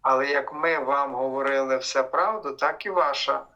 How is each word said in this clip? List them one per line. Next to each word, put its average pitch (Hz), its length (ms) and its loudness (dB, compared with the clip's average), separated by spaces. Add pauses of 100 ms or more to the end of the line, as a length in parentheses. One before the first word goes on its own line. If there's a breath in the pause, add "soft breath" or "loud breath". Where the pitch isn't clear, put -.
Але 135 240 2
як 139 260 0
ми 156 260 0
вам 139 360 0
говорили 135 640 0
все 131 260 0
правду, 180 500 0
так 147 340 -2
і 202 40 -4
ваша 143 640 0